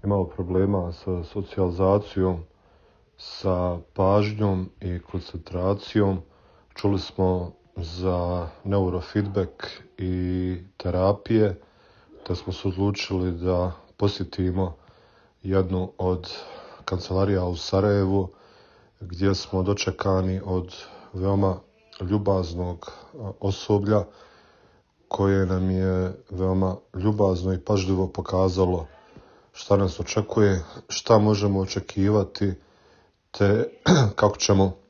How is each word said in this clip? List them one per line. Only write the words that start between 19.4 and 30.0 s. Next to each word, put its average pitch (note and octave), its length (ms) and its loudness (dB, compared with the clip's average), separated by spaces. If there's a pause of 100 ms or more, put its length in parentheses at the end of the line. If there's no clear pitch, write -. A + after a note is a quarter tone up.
dočekani F#2+ 840 0
od F#2 300 -4 (380)
veoma F#2+ 440 0 (440)
ljubaznog, F2+ 920 -2 (220)
a, G#2 260 -12
osoblja G2+ 640 2 (1040)
koje G2 380 2
nam F#2 240 0
je F#2 420 0 (180)
veoma F#2 460 0 (180)
ljubazno F#2+ 580 0
i F2+ 120 -4
pažljivo F#2 440 0
pokazalo F2+ 800 0 (680)
šta - 240 0
nas G2 240 0